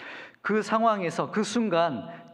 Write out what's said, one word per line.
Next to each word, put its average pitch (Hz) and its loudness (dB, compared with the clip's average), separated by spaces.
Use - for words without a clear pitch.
그 208 2
상황에서, 208 0
그 214 2
순간 170 0